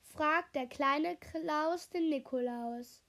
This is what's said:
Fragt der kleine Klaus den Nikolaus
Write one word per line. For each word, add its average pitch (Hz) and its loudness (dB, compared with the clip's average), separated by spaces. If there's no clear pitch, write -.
Fragt 311 0
der 254 -2
kleine 294 2
Klaus 320 -2
den 330 0
Nikolaus 240 -4